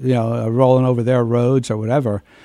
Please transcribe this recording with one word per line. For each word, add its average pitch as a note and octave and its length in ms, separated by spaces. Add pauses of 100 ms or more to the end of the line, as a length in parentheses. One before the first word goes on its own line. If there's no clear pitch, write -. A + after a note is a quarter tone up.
you B2+ 100
know, A#2 200
are A2+ 180
rolling B2+ 340
over B2 200
their B2 200
roads B2 460
or G#2+ 80
whatever, A2 440 (220)